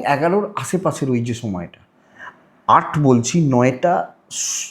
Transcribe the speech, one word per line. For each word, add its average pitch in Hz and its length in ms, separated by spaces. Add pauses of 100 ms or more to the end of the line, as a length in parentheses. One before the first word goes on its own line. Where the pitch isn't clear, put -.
এগারোর 170 500
আশেপাশের 143 540
ওই 120 100
যে 117 140
সময়টা, 92 460 (880)
আট 156 320
বলছি, 139 500
নয়টা 131 680 (560)